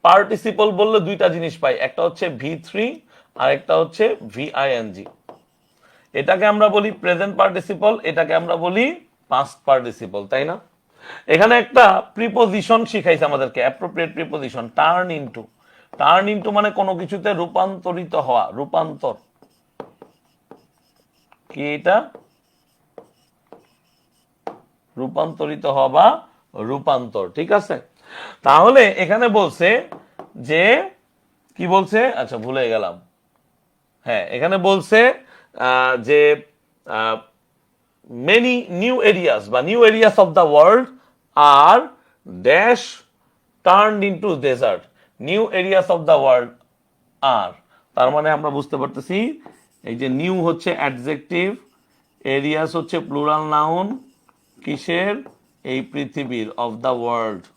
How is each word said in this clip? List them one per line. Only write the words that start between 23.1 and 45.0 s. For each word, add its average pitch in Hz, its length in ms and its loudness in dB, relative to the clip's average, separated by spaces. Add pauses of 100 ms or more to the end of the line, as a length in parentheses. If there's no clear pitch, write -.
রূপান্তরিত 151 680 -8
হওয়া 139 220 0
বা 196 400 2 (280)
রূপান্তর, 120 800 -6
ঠিক 170 160 -6
আছে? 185 280 -2 (600)
তাহলে 202 420 8 (200)
এখানে 220 240 0 (120)
বলছে 190 500 0 (460)
যে, 196 540 2 (680)
কি 180 100 -6
বলছে? 196 440 2 (100)
আচ্ছা, 120 160 -8
ভুলে 123 320 -4
গেলাম। 92 300 -4 (1080)
হ্যাঁ, 107 280 -2
এখানে 170 220 -2
বলছে, 196 560 2 (400)
আহ, 127 480 0
যে, 147 420 4 (420)
আহ, 110 320 -4 (1120)
many 240 260 2 (280)
new 247 120 0 (160)
areas 127 380 -2
বা 123 120 0
new 202 180 -2 (100)
areas 220 340 4
of 170 60 2 (100)
the 170 160 6
world 208 300 6 (500)
are 147 460 8 (680)
dash 202 380 2 (840)
turned 208 420 4
into 190 200 -4 (180)
desert। 117 360 -2 (460)